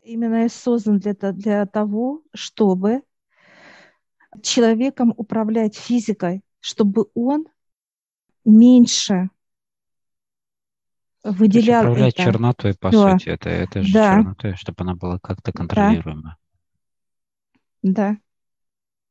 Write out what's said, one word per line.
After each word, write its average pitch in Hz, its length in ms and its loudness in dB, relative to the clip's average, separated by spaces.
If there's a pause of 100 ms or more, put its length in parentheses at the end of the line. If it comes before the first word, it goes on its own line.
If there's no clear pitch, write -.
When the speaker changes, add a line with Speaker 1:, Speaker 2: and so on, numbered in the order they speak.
Speaker 1:
именно 226 440 -4
и 233 40 -2
созданы 214 500 -2
для 208 140 -6
то-, 196 180 -6
для 202 340 -4
того, 214 560 -6 (120)
чтобы 208 680 -2 (1400)
человеком 233 760 0
управлять 220 600 -4
физикой, 202 680 -6 (180)
чтобы 208 540 -2
он 285 320 -4 (960)
меньше 220 880 6 (2250)
Speaker 2:
То 208 60 4
есть 233 140 4
Speaker 1:
выделял - 0 -
Speaker 2:
управлять 127 440 2
Speaker 1:
это - 0 -
Speaker 2:
чернотой, 110 600 0
по - 160 -4
Speaker 1:
все. - 20 2
Speaker 2:
сути, 196 380 4
это, - 180 -8
это 87 340 -4
же 196 140 0
Speaker 1:
Да. - 20 4
Speaker 2:
чернотой, 190 580 0
чтобы - 260 -12
она 90 120 -6
была 90 240 -8
как-то - 360 -10
Speaker 1:
Да. 104 460 0
Speaker 2:
контролируема. 78 360 -14 (1500)
Speaker 1:
Да. 202 360 -2 (920)